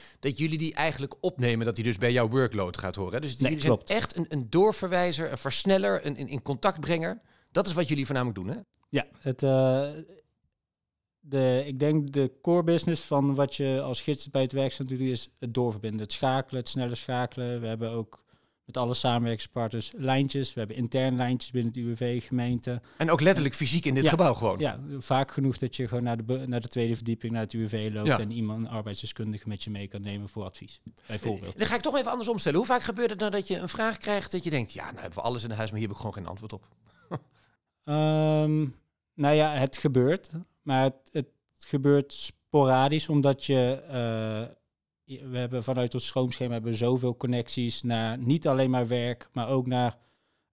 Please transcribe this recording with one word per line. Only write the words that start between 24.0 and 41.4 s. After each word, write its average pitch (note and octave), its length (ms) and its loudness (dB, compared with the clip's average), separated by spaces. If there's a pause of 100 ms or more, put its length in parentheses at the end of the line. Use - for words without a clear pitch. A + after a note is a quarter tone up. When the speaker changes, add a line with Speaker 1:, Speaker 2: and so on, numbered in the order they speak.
Speaker 2:
Ja. D#3 60 8
Speaker 1:
gebouw E3 240 6
gewoon? G#2+ 240 0
Speaker 2:
Ja, A#2+ 220 -2 (180)
vaak C3 320 0
genoeg C3+ 280 0
dat B2 180 -4
je B2+ 120 -4
gewoon A#2+ 140 -2
naar A#2+ 140 0
de A#2 60 -6
be-, C3 240 -4
naar B2 140 -2
de A2 80 -8
tweede A#2 260 0
verdieping, A2+ 380 -4
naar A2+ 100 -2
het G#2+ 100 -6
U A2+ 120 -2
W G#2+ 40 -4
V G#2+ 240 -2
loopt G#2+ 140 -2
Speaker 1:
Ja. - 120 4
Speaker 2:
en G#2+ 120 -2
iemand, A2 280 -4
een A2+ 140 -4
arbeidsdeskundige G#2+ 760 -6
met G#2 160 -6
je A2 60 -8
mee G2+ 180 -8
kan G2+ 140 -10
nemen G2+ 260 -8
voor G#2 160 -10
advies, - 360 -16 (260)
bijvoorbeeld. G2+ 460 -6
Speaker 1:
Eh, - 60 -16
dan - 80 0
ga F#3 80 0
ik A#3+ 60 0
toch C#4+ 180 0
even A#3 120 -2
andersom A#3 280 -2
stellen. D#3+ 200 2
Hoe A3+ 80 2
vaak B3 160 2
gebeurt A3 280 -2
het F#3+ 80 -8
nou G#3 120 -2
dat G3 180 -2
je F3+ 100 -2
een F3+ 100 -6
vraag A3 300 -2
krijgt G3+ 340 -2
dat F#3 120 -2
je E3+ 60 -2
denkt, B2+ 220 -2
"Ja, F#2+ 120 -10
nou E2 160 -12
hebben E2 180 -10
we - 60 -6
alles A#2 200 0
in A#2 60 -6
huis, G#2+ 200 -4
maar G#2+ 80 -4
hier A2 100 -2
heb G2+ 80 -8
ik - 60 -12
gewoon G#2 120 -6
geen F#2+ 120 -8
antwoord F#2+ 260 -10
op"? - 140 -14 (420)
<laughs> F3+ 120 -8 (640)
Speaker 2:
Ehm, D#3 800 2 (480)
nou D3 200 4
ja, D3+ 180 4
het C3+ 240 0
gebeurt. C3+ 540 2 (320)
Maar C3 200 2
het, C3+ 300 0
het D3 160 -4 (300)